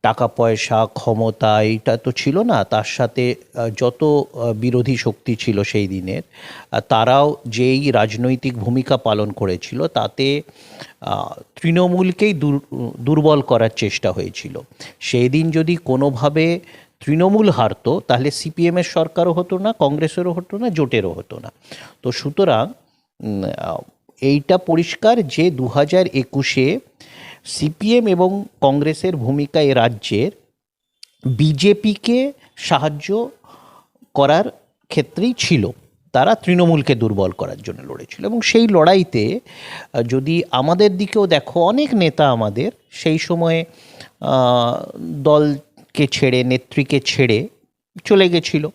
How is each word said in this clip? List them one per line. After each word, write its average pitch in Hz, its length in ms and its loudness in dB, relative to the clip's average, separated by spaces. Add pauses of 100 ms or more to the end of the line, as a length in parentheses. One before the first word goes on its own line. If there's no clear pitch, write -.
টাকা 117 260 0
পয়সা, 113 640 0
ক্ষমতা, 110 680 0
এটা 110 360 0
তো 131 140 -6
ছিল 147 280 -2
না, 190 240 0
তার 107 200 -2
সাথে, 123 520 -2 (200)
আহ, 113 140 -4
যত, 123 340 -2
আহ, 131 500 -2
বিরোধী 123 420 0
শক্তি 117 400 -4
ছিল 101 280 -2
সেই 101 240 -2
দিনের, 92 340 -8 (500)
আহ, - 80 -2
তারাও 135 560 2 (120)
যেই 131 440 0
রাজনৈতিক 120 680 -2
ভূমিকা 123 400 -2
পালন 107 340 -2
করেছিল, 101 560 -6
তাতে, 135 540 -2 (600)
আহ, - 320 -6 (280)
তৃণমূলকেই 180 720 2
দুর-, 139 680 -4
দুর্বল 151 420 4
করার 113 340 2
চেষ্টা 98 360 -2
হয়েছিল। - 480 -8 (400)
সেই 123 300 2
দিন 160 220 2
যদি 160 240 0
কোনোভাবে 143 840 0 (460)
তৃণমূল 190 440 4
হারতো, 123 580 0
তাহলে 131 240 0
সিপিএমের 170 520 -2
সরকারও 170 500 0
হতো 180 240 -2
না, 214 220 -2
কংগ্রেসেরও 160 540 0
হতো 185 240 -10
না, 240 120 -4
জোটেরও 123 420 0
হতো - 280 -14
না। - 120 -18 (500)
তো 123 100 -4
সুতরাং, 156 640 0 (500)
উম, 101 200 -4 (140)
আহ, - 200 -8 (440)
এইটা 143 360 2
পরিষ্কার 180 680 0
যে 165 240 2
দু 127 160 -4
হাজার 147 400 2
একুশে 135 720 0 (680)
সিপিএম 214 640 0
এবং 190 380 2 (160)
কংগ্রেসের 151 540 2
ভূমিকা 143 460 0
এ 139 120 4
রাজ্যের 117 580 0 (960)
বিজেপিকে 202 1080 0 (220)
সাহায্য 156 720 -2 (840)
করার 156 360 2 (380)
ক্ষেত্রেই 196 500 -2
ছিল। 123 320 2 (420)
তারা 196 240 4
তৃণমূলকে 170 600 2
দুর্বল 101 360 0
করার 95 300 -10
জন্য - 200 -14
লড়েছিল - 440 -14
এবং 226 160 -2
সেই 233 260 0
লড়াইতে, 180 720 2 (540)
আহ, 120 80 0
যদি 135 500 -2
আমাদের 180 460 2
দিকেও 202 300 0
দেখো, 160 340 0
অনেক 247 320 0
নেতা 160 360 2
আমাদের 117 420 -2 (200)
সেই 160 260 -2
সময়ে, 165 480 -2 (540)
আহ, 123 800 0
দলকে 147 1080 0
ছেড়ে, 127 360 2
নেত্রীকে 127 560 0
ছেড়ে 123 480 0 (560)
চলে 190 260 4
গেছিল 160 460 -2